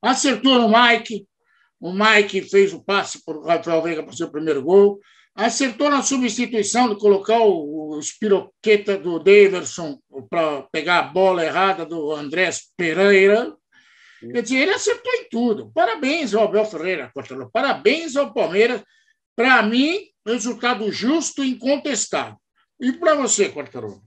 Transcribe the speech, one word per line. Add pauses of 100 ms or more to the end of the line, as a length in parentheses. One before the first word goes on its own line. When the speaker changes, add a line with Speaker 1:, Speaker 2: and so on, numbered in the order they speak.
Speaker 1:
Acertou
no
Mike, (560)
o
Mike
fez
o
passe
pro
Rafael
Veiga
para
o
seu
primeiro
gol, (340)
acertou
na
substituição
de
colocar
o,
o
espiroqueta
do
Daverson (300)
pra (100)
pegar
a
bola
errada
do
Andrés
Pereira. (680)
Speaker 2:
Sim.
Speaker 1:
Quer
dizer,
ele
acertou
em
tudo.
Parabéns
ao
Abel
Ferreira,
Quartarolo.
Parabéns
ao
Palmeiras. (540)
Pra
mim, (180)
resultado
justo
e
incontestável. (420)
E
pra
você,
Quartarolo?